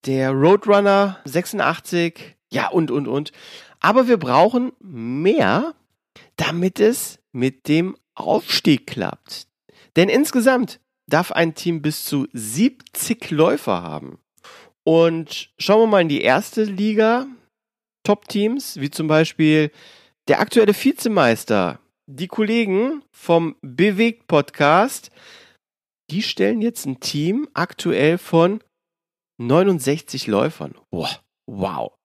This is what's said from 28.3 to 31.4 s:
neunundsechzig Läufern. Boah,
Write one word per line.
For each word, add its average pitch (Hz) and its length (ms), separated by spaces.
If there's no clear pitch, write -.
neunundsechzig 143 880
Läufern. 113 480
Boah, - 300